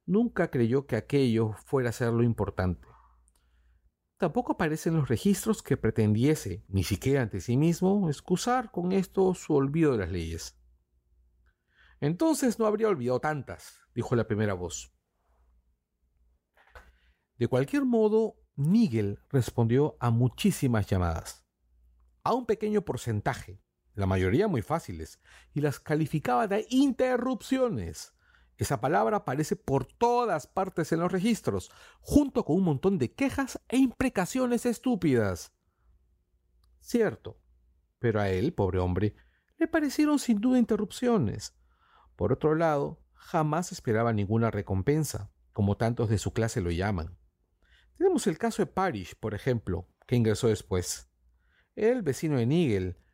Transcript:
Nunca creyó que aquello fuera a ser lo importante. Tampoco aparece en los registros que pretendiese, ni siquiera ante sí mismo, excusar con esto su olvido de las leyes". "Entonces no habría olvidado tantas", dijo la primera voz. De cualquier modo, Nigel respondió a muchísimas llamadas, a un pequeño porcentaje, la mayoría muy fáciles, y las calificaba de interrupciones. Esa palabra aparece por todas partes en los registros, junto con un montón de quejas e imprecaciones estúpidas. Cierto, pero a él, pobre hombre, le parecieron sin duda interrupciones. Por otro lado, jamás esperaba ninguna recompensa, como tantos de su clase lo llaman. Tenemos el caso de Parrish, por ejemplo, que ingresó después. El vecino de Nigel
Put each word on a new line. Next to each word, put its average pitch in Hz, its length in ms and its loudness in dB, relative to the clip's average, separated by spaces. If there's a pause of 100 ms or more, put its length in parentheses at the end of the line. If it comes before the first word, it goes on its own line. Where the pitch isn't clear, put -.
Nunca 190 460 0
creyó 127 360 0
que 113 100 -2
aquello 113 560 0
fuera 123 360 -4
a 110 40 -4
ser 117 180 -2
lo 117 120 2
importante. 92 640 -2 (1300)
Tampoco 214 360 -2
aparece 160 360 -2
en 165 80 2
los 139 100 2
registros 196 560 0
que - 140 -2
pretendiese, 110 920 0
ni 95 160 0
siquiera 131 380 0
ante 104 180 -4
sí 120 160 -2
mismo, 175 540 2
excusar 233 600 -2
con 180 200 -4
esto 190 420 2
su - 200 -4
olvido 143 400 2
de 110 60 0
las 87 120 -4
leyes". 82 480 -6 (1400)
"Entonces 240 580 0
no 220 60 2
habría 214 240 2
olvidado 127 320 0
tantas", 143 580 -8 (160)
dijo 120 200 -2
la 113 120 2
primera 104 260 0
voz. 90 400 -8 (2500)
De 117 100 0
cualquier 147 380 0
modo, 220 500 2 (200)
Nigel 139 640 2 (100)
respondió 120 720 2
a 120 120 0
muchísimas 120 760 2
llamadas, 90 600 -2 (760)
a 214 120 0
un 254 100 -4
pequeño 208 380 0
porcentaje, 113 800 -6 (320)
la 101 100 0
mayoría 95 420 2
muy 147 140 -2
fáciles, 90 580 -8 (320)
y 143 100 -4
las 143 180 -2
calificaba 165 680 0
de 202 220 -2
interrupciones. 247 1400 0 (440)
Esa 117 220 -2
palabra 202 380 0
aparece 143 380 -4
por 135 300 -2
todas 233 600 0
partes 185 460 -4
en 165 80 0
los 180 120 0
registros, 185 600 -2 (280)
junto 285 460 0
con 156 120 0
un 196 60 2
montón 175 360 0
de 123 160 -4
quejas 269 440 -4 (100)
e 240 80 0
imprecaciones 247 880 0
estúpidas. 135 840 0 (1300)
Cierto, 190 640 -4 (560)
pero 107 240 2
a 101 80 2
él, 95 240 0
pobre 92 240 0
hombre, 90 380 0 (420)
le 330 100 0
parecieron 302 520 2
sin 208 200 2
duda 254 200 4
interrupciones. 214 1000 0 (580)
Por 95 180 0
otro 151 200 0
lado, 156 500 0 (100)
jamás 156 580 -2
esperaba 117 420 0
ninguna 107 380 0
recompensa, 104 800 -2 (200)
como 101 220 2
tantos 117 320 -2
de 107 120 0
su - 140 -4
clase 113 280 -2
lo 87 80 -2
llaman. 87 480 -4 (800)
Tenemos 349 280 0
el 165 140 -2
caso 220 240 -2
de - 40 0
Parrish, 156 480 -4
por 104 200 -6
ejemplo, 98 520 -4 (200)
que 127 80 0
ingresó 110 320 4
después. - 640 -2 (640)
El 233 260 2
vecino 151 360 0
de 117 100 2
Nigel 110 500 2 (160)